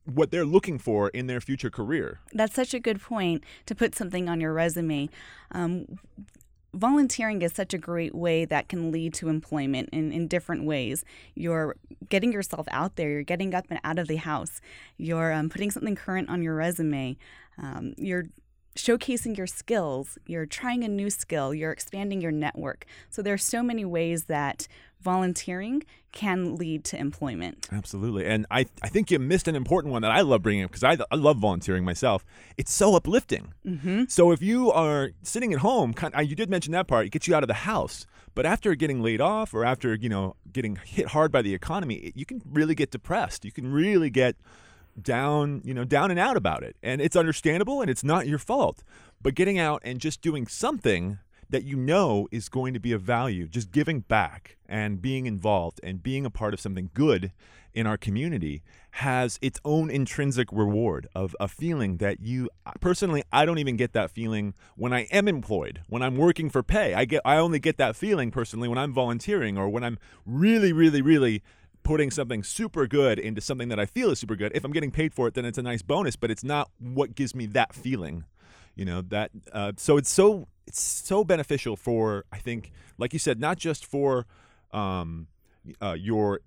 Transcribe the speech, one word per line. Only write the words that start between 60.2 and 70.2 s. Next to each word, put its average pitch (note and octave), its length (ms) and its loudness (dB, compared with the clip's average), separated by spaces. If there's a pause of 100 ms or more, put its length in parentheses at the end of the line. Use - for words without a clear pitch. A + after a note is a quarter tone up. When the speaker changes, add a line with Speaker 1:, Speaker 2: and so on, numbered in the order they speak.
Speaker 1:
reward G#2 640 2
of F#2 240 -4
a G2+ 80 -2
feeling B2 520 -2
that G2+ 200 0
you, B2 300 -4 (320)
personally, F3 500 2
I C#3+ 140 6
don't E3 140 2
even C3+ 180 -2
get A#2+ 160 0
that G2+ 180 0
feeling A2 440 -4 (200)
when B2 180 -4
I B2 100 0 (100)
am G3+ 160 4
employed, G#2+ 600 -2
when A#2+ 140 -4
I'm C3 140 0
working D#3+ 340 4
for B2+ 140 2
pay. E3+ 300 2
I A2+ 100 4
get, D3 200 2
I C#3+ 120 6
only D#3+ 240 4
get D#3+ 160 2
that A#2+ 180 2
feeling E3+ 380 0
personally A#2 340 -4
when A#2+ 120 -2
I'm C#3 140 -2
volunteering A#2+ 640 0
or G2 120 2
when A#2+ 160 -2
I'm A#2 140 -4 (260)